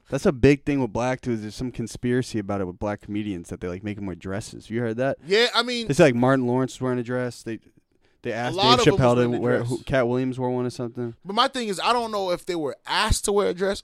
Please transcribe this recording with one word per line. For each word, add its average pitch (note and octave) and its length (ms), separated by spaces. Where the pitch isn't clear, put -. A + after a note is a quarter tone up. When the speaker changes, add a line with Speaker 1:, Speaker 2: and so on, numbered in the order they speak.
Speaker 1:
That's C3+ 180
a F#3 60
big C3+ 320
thing C#3+ 160
with A#2 120
black B2 280
dudes. A#2 220
There's G#2+ 120
some B2+ 160
conspiracy B2 680
about G2+ 220
it G2 60
with F2+ 120
black G#2 240
comedians G#2 480
that F2 100
they, F2+ 80
like, F#2 160
make G#2 120
'em G2+ 100
wear F2+ 100
dresses. F#2+ 540
You A2+ 100
heard A2+ 160
that? C3 280
Speaker 2:
Yeah, G#3 300
I A3+ 80
mean, A#3+ 260
Speaker 1:
They C#3+ 60
say, E3+ 100
like, C3+ 100
Martin B2+ 320
Lawrence B2 280
was - 60
wearing B2+ 180
a B2 60
dress. B2 380
They, A2+ 180
they B2 100
asked A#2+ 220
Speaker 2:
lot G#3+ 240
Speaker 1:
Dave - 20
Speaker 2:
of A#3 80
'em C#3+ 40
was B2+ 80
Speaker 1:
Chappelle B2 140
to - 20
Speaker 2:
wearing A#2+ 60
a G#2 60
Speaker 1:
wear, B2 180
Speaker 2:
dress. A#2+ 120
Speaker 1:
who, B2 140
Cat C3 220
Williams B2+ 320
wore B2+ 120
one B2 160
or B2 40
something. A#2+ 440
Speaker 2:
But F#3+ 100
my B3 140
thing C4 200
is, F3 140
I G#3 120
don't A#3 160
know G3 220
if E3+ 120
they F3+ 100
were D3 220
asked F#3+ 400
to G#3 60
wear G3+ 160
a F#3 60
dress F#3+ 300